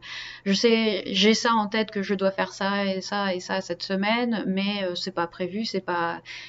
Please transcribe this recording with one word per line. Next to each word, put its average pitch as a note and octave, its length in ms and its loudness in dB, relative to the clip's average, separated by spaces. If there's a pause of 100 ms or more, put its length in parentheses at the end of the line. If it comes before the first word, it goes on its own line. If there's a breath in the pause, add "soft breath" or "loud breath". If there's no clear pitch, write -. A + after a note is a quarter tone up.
(460 loud breath)
je G3 80 4
sais, A3 540 4
j'ai G3+ 260 6
ça A#3 200 2
en G#3+ 140 2
tête G#3+ 240 0
que G3+ 100 -2
je F#3+ 120 0
dois F#3+ 180 2
faire F#3+ 220 -2
ça G3 320 0
et F#3+ 160 -2
ça G3+ 320 -2
et F3+ 60 -2
ça F#3+ 220 -4
cette E3+ 220 -6
semaine, G#3+ 640 0
mais, G3 360 0
euh, F3+ 120 -2
c'est F3 160 -6
pas E3+ 160 -2
prévu, F#3 380 -4
c'est F#3+ 160 -4
pas, E3+ 400 -2 (280 loud breath)